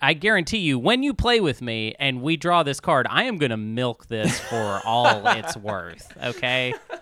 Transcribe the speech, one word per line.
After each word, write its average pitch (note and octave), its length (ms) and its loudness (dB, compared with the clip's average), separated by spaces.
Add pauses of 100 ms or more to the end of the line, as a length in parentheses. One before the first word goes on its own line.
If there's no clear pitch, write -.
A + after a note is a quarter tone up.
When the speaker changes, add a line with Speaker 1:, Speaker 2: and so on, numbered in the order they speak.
Speaker 1:
I C#3 100 4
guarantee F#3+ 460 0
you, D3 200 2
when A3 240 2
you C#4 120 0
play A#3+ 260 2
with D3+ 220 0
me A2 360 -4
and C3+ 220 -2
we D#3+ 160 0
draw E3+ 260 2
this C#3 160 -2
card, C3+ 300 2
I D#3 160 2
am A#3+ 140 -4
gonna B2+ 180 0
milk A2+ 520 -4
this A2+ 300 0
for G#2 460 -4
all A2+ 420 4
Speaker 2:
<laughs> - 20 -
Speaker 1:
it's A#2 280 -2
worth, F#2+ 560 -10 (100)
okay? B2 520 -2 (280)